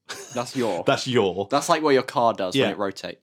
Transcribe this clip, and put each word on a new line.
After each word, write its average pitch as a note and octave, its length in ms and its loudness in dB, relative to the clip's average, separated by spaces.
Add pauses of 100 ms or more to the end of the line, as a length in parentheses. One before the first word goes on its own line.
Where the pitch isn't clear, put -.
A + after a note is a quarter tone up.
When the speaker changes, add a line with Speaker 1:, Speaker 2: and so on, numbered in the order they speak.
(160)
Speaker 1:
<laughs> - 180 -14
Speaker 2:
That's A#2+ 220 -6
yaw. G2+ 280 -2
Speaker 1:
that's C3+ 220 0
yaw. G2+ 420 2
Speaker 2:
That's C#3+ 200 0
like D#3+ 140 2
where D3+ 100 4
your B2+ 100 6
car A#2+ 300 2
does F#2+ 240 -4
Speaker 1:
Yeah. C3 80 4
Speaker 2:
when G2+ 80 0
it E2+ 60 -8
rotate-, F#2+ 440 -6